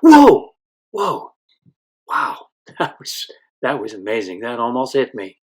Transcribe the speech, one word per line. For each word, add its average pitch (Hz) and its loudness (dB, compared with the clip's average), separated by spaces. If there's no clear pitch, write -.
Whoa! 294 6
Whoa! - -8
Wow. - -6
<laughs> - -20
That - -6
was, - -14
that 135 -4
was 110 -10
amazing. 98 -6
That 120 -8
almost 123 -4
hit 135 -2
me. 98 -14